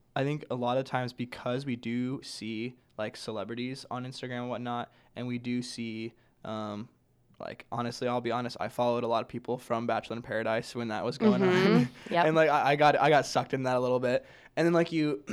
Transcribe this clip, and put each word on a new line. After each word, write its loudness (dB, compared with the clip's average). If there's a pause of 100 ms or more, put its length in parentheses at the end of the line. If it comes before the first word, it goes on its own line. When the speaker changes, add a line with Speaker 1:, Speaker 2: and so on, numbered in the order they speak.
(160)
Speaker 1:
I 0
think -4
a -2
lot -2
of -2
times -4
because -6
we -4
do -6
see, -8 (220)
like, -6
celebrities -8
on -8
Instagram -8
and -8
whatnot, -6 (240)
and -8
we -4
do -4
see, -8 (300)
um, -8 (520)
like, -12
honestly, -4
I'll -2
be -2
honest, -4
I -4
followed 0
a -2
lot 2
of -8
people -6
from -4
Bachelor -2
in -12
Paradise -2
when -6
that -4
was -4
going 6
on. 6
Speaker 2:
Mm-hmm. 6 (160)
Speaker 1:
<laughs> -10
Speaker 2:
Yep. 4
Speaker 1:
And, 4
like, 8
I, 4
I 6
got, 6
I 6
got 6
sucked -2
in -2
that 2
a 4
little 2
bit. 2 (300)
And 2
then, 4
like, 4
you, 0